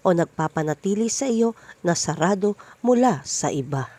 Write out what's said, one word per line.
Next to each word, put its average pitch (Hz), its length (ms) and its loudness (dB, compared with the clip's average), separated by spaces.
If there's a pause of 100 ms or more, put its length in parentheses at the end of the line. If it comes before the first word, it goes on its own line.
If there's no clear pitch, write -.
o - 160 0
nagpapanatili 160 960 -2
sa 277 160 -4
iyo 226 240 2 (320)
na 175 80 2
sarado 185 640 0 (240)
mula 240 480 2
sa - 240 -4
iba. 135 460 -4